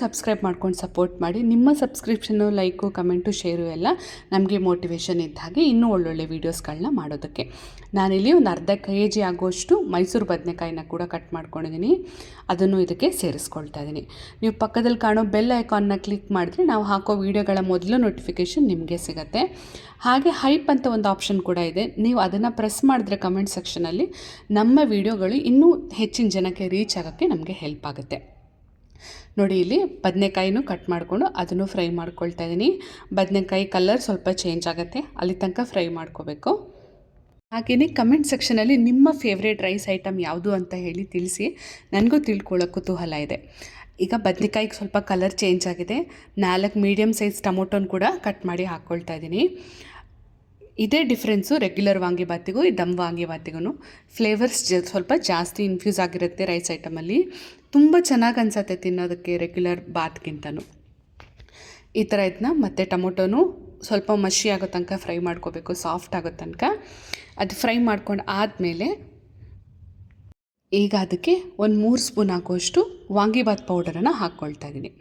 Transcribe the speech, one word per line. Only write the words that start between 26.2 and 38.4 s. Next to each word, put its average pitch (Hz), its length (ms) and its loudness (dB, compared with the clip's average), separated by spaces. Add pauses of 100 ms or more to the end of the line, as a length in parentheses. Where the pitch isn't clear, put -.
ಜನಕ್ಕೆ 185 280 -2 (100)
ರೀಚ್ 214 260 0
ಆಗೋಕ್ಕೆ 165 320 -2
ನಮಗೆ 175 300 -4
ಹೆಲ್ಪ್ 151 280 -8
ಆಗುತ್ತೆ. 131 280 -10 (1200)
ನೋಡಿ, 196 240 2
ಇಲ್ಲಿ 208 160 2 (260)
ಬದನೆಕಾಯಿನೂ 190 560 2 (100)
ಕಟ್ 175 220 -6
ಮಾಡಿಕೊಂಡು 180 340 -2 (160)
ಅದನ್ನು 185 320 -2
ಫ್ರೈ 175 140 0 (120)
ಮಾಡ್ಕೊಳ್ತಾ 170 480 -6
ಇದ್ದೀನಿ. 180 200 0 (500)
ಬದನೆಕಾಯಿ 190 560 0
ಕಲರ್ 196 340 2
ಸ್ವಲ್ಪ 185 200 -2 (140)
ಚೇಂಜ್ 170 300 -2
ಆಗುತ್ತೆ, 170 300 -6 (200)
ಅಲ್ಲಿ 185 200 0
ತನಕ 185 180 -2 (120)
ಫ್ರೈ 175 140 0 (120)
ಮಾಡ್ಕೋಬೇಕು. 160 540 -6 (1000)
ಹಾಗೆಯೇ 247 320 2 (120)
ಕಾಮೆಂಟ್ 269 340 4
ಸೆಕ್ಷನಲ್ಲಿ 254 440 2 (120)